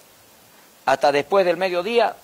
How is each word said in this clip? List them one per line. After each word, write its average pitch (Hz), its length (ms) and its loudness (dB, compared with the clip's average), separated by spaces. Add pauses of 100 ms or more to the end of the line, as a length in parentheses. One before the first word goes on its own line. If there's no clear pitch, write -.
(840)
hasta 139 260 2
después 175 340 0
del 170 120 0
mediodía 190 680 -2